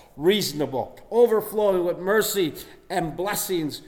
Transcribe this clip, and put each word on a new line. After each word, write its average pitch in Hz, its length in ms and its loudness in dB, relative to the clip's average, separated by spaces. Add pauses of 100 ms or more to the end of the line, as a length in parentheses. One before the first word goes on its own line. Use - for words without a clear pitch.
(160)
reasonable, 147 800 0 (120)
overflowing 214 760 2
with 165 140 -2
mercy 190 560 0 (360)
and 165 260 -4
blessings, 180 720 -4